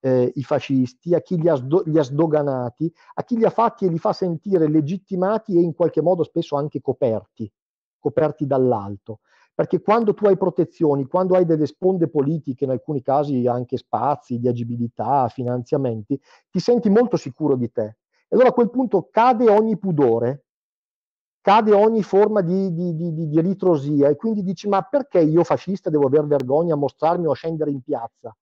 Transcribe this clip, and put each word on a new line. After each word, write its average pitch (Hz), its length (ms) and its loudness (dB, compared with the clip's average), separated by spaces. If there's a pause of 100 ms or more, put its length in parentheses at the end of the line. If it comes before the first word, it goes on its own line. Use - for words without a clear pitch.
eh, 127 340 2
i 139 80 -6
fascisti, 135 680 -2
a 156 80 0
chi 185 160 -4
li 165 120 0
ha 156 60 2
sdo-, 135 300 0
li 156 140 0
ha 147 40 2
sdoganati, 143 880 -2 (240)
a - 80 -6
chi 240 120 -4
li 226 80 2
ha 202 60 4
fatti 226 360 -2
e 180 40 2
li 165 80 -2
fa 202 160 -2
sentire 170 560 -2
legittimati 180 880 -2
e 170 40 4
in 170 120 0
qualche 160 280 0
modo 170 220 2
spesso 156 320 -4
anche 143 240 -4
coperti, 113 720 -4 (480)
coperti 147 460 -2
dall'alto. 113 760 -4 (340)
Perché 165 280 -4
quando 220 320 0
tu 208 120 -4
hai 196 120 4
protezioni, 156 680 -2
quando 185 300 0
hai 185 80 4
delle 160 220 0
sponde 180 420 -2
politiche, 143 560 -2
in 131 60 -4
alcuni 131 320 -4
casi 139 440 -2
anche 123 300 -2
spazi 123 640 -4
di 120 80 -2
agibilità, 120 800 -2
finanziamenti, 123 920 -4 (320)
ti 180 100 -4
senti 233 300 0
molto 226 280 2
sicuro 139 400 -2
di 120 120 -4
te. 110 280 -8 (320)
E - 60 -2
allora 247 140 6
a - 40 -2
quel 240 160 2
punto 226 420 -2
cade 233 380 4
ogni 214 280 2
pudore, 135 680 0 (960)
cade 208 320 4
ogni 214 300 4
forma 208 360 2
di, 185 340 -2
di, 170 220 -4
di, 165 180 -6
di, 160 140 -6
di 151 140 2
ritrosia 151 680 0
e 147 80 2
quindi 214 280 -4
dici: 196 260 -6
"Ma 196 140 2
perché 262 360 -2
io 160 240 4
fascista 175 460 -4
devo 151 160 2
aver 147 200 2
vergogna 147 500 0
a - 20 -4
mostrarmi 160 480 -2
o 147 60 0
a 127 40 0
scendere 156 360 -4
in 135 100 -6
piazza 120 600 -10